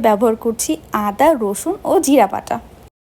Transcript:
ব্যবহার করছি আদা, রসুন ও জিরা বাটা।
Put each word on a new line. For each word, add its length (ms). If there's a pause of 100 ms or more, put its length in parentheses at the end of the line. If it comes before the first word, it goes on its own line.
ব্যবহার 380
করছি 260 (360)
আদা, 220 (140)
রসুন 320 (160)
ও 20 (140)
জিরা 260
বাটা। 240 (460)